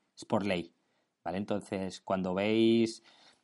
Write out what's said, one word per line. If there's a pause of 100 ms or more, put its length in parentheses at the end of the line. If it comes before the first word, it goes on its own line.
(180)
es
por
ley, (500)
¿vale?
Entonces,
cuando
veis (400)